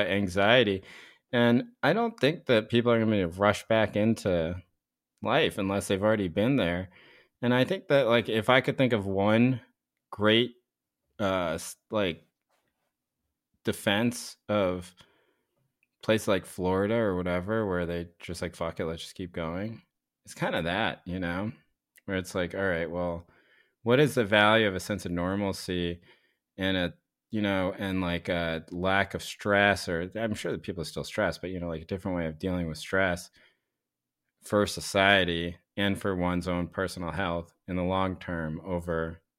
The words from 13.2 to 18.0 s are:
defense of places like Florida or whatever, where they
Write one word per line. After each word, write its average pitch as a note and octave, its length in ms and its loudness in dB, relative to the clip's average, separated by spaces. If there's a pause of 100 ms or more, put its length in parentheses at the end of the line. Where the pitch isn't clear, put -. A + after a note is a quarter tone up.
defense A2+ 720 -2 (120)
of F2+ 440 -2 (1120)
places A2 240 0
like F#2+ 180 0
Florida F#2+ 500 0
or G#2+ 200 0
whatever, F2+ 500 -2
where F2+ 200 -2
they E2+ 240 -6 (100)